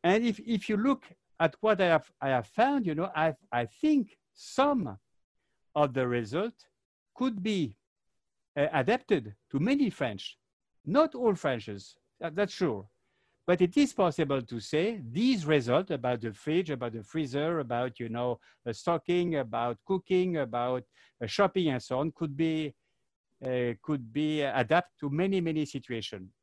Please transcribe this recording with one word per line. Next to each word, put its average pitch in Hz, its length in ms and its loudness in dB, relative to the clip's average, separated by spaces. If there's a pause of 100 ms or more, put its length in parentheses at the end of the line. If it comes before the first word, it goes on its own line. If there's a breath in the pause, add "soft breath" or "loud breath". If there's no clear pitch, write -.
And 208 200 4
if, 220 220 0
if 220 220 -2
you 214 80 2
look 262 280 0 (340)
at 165 220 2
what 214 200 2
I 185 60 4
have, 160 240 2 (100)
I 135 80 -2
have 123 180 2
found, 254 400 2
you 156 80 0
know, 170 200 -2
I, 156 200 2 (160)
I 120 160 0
think 294 500 0 (180)
some 247 640 0 (760)
of 147 180 4
the 127 140 0
result 123 480 -2 (600)
could 233 280 -4
be, 185 340 -2 (800)
uh, 147 160 2
adapted 135 600 0 (160)
to 139 80 -4
many 254 320 2
French, - 480 -6 (460)
not 294 300 2
all 240 200 2
Frenches, 110 640 -6 (240)
that, 165 160 -6
that's 202 160 0
sure. 110 340 -2 (580)
But 175 160 2
it 180 160 4
is 285 160 4
possible 147 480 2
to 117 200 -8
say 196 400 -2 (100)
these 208 340 2
results 143 460 2
about 123 300 -2
the 113 120 -6
fridge, 156 380 -2
about 123 220 -4
the 113 100 -10
freezer, 156 560 -2
about, 120 400 -4
you 117 100 -6
know, 120 300 -2 (260 soft breath)
uh, 117 80 -4
stocking, 175 640 0
about 117 480 -2
cooking, 185 520 0
about, 123 480 -2 (360 soft breath)
uh, 117 60 -4
shopping 185 420 2
and 127 140 -2
so 131 160 -4
on 151 160 -2
could 147 220 -6
be, 156 360 -2 (720)
uh, 123 280 0 (100)
could 123 300 -4
be 151 300 0
adapted 135 580 0
to 143 100 -4
many, 185 300 0
many 156 240 -2
situations. 110 680 -10 (120)